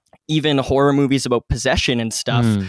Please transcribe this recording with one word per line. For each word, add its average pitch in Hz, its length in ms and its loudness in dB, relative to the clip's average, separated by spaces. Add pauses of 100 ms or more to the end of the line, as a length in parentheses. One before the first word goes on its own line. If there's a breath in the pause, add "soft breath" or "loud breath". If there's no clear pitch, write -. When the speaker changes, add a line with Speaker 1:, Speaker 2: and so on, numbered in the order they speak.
(300)
Speaker 1:
even 151 280 0
horror 139 340 2
movies 139 320 2
about 123 240 -2
possession 131 520 -2
and 113 120 -4
stuff, 120 320 -2
Speaker 2:
Hmm. 107 240 2